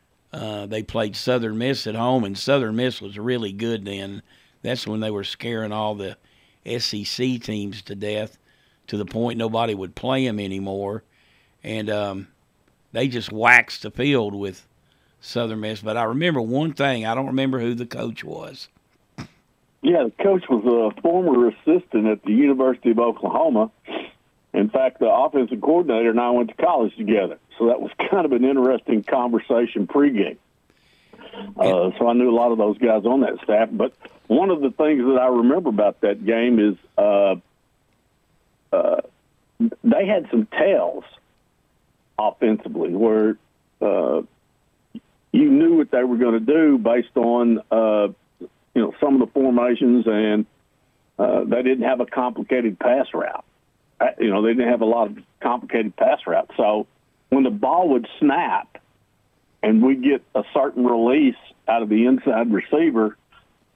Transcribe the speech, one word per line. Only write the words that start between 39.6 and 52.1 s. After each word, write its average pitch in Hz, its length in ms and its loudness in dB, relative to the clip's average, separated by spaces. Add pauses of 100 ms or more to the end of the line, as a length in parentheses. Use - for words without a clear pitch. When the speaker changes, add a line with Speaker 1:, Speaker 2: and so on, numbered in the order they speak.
Speaker 2:
they 202 220 2
had 190 260 -2
some - 140 0
tells 151 580 0 (1120)
offensively 101 760 -2
where, 110 440 2 (440)
uh, 82 400 0 (1120)
you 147 180 4
knew 165 280 6
what 151 120 2
they 123 140 0
were 123 140 0
gonna 113 240 2
do 147 360 4
based 117 380 0
on, 117 460 2 (100)
uh, 107 380 2 (640)
you 123 80 2
know, - 180 -2
some 139 220 2
of 113 60 0
the - 60 -12
formations, 123 720 2
and, 107 380 2 (720)
uh, 101 260 0
they 117 200 0
didn't 127 200 0
have 123 160 0
a 120 60 -2
complicated 120 720 -4